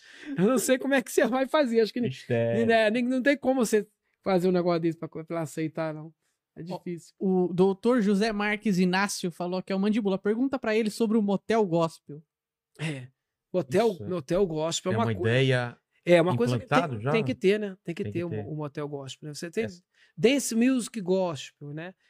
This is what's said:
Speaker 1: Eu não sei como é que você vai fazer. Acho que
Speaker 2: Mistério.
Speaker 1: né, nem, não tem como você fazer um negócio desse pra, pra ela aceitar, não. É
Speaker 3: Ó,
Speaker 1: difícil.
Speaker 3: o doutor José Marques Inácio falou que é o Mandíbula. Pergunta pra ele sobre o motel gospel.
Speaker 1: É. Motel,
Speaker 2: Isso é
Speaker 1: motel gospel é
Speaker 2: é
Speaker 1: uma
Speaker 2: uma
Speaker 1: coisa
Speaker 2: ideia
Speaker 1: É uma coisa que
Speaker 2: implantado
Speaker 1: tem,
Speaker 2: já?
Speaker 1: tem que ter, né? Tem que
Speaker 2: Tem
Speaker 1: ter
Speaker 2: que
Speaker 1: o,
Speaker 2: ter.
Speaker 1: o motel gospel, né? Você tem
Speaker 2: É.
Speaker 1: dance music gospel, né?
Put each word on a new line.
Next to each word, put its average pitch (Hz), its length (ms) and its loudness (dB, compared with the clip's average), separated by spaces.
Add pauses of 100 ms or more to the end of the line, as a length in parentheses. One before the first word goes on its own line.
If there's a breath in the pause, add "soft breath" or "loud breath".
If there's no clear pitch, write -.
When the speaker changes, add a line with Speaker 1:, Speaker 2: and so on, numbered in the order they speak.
(380 loud breath)
Speaker 1:
Eu 185 100 4
não 254 100 4
sei 262 200 2
como 269 180 0
é 262 60 4
que - 120 -8
você 277 140 4
vai 262 200 -2
fazer. 247 320 2
Acho 214 140 2
que 247 80 -4
Speaker 2:
Mistério. 117 640 0
Speaker 1:
né, 220 240 4
nem, 240 140 0
não 254 180 0
tem 285 160 4
como 262 260 0
você 208 240 0 (360)
fazer 185 240 2
um 185 40 4
negócio 175 280 2
desse 165 180 -2
pra, 160 100 -10
pra 160 220 -12
ela 170 120 -6
aceitar, 160 520 -6
não. 156 180 -14 (440)
É 151 140 -14
Speaker 3:
Ó, 180 80 -10
Speaker 1:
difícil. 170 420 -12
Speaker 3:
o 185 340 2
doutor 196 480 4
José 208 300 2
Marques 208 480 0
Inácio 185 520 0
falou 180 320 -6
que - 100 -8
é - 20 0
o 190 40 0
Mandíbula. 202 380 2
Pergunta 226 420 -2
pra 220 160 -2
ele 220 160 0
sobre 226 260 0
o 220 40 4
motel 202 440 0
gospel. 160 560 -2 (580)
Speaker 1:
É. 139 280 -6 (460)
Motel, 185 380 0
Speaker 2:
Isso 156 120 -10
é 101 40 -10
Speaker 1:
motel 175 380 -2
gospel 160 460 -4
é - 40 0
Speaker 2:
é - 20 0
Speaker 1:
uma 113 80 0
Speaker 2:
uma 113 100 0
Speaker 1:
coisa 110 140 -2
Speaker 2:
ideia 123 480 2 (280)
Speaker 1:
É 170 160 8
uma 165 160 2
coisa 233 220 2
que - 60 -10
Speaker 2:
implantado 143 300 0
Speaker 1:
tem, 104 80 -8
Speaker 2:
já? 135 80 -2
Speaker 1:
tem - 120 2
que 262 120 -4
ter, 202 240 2
né? 196 240 -8
Tem 170 120 -10
que 202 80 -8
Speaker 2:
Tem 202 80 -6
Speaker 1:
ter 175 80 -6
Speaker 2:
que 175 60 -4
Speaker 1:
o, 170 40 -8
Speaker 2:
ter. 151 160 -8
Speaker 1:
o 151 100 -10
motel 147 320 -8
gospel, 139 420 -12
né? 147 40 -12
Você 170 160 -12
tem 220 160 -4
Speaker 2:
É. - 20 -4 (480 soft breath)
Speaker 1:
dance 233 400 2
music 240 460 0
gospel, 170 720 -4
né? 170 200 -12 (160)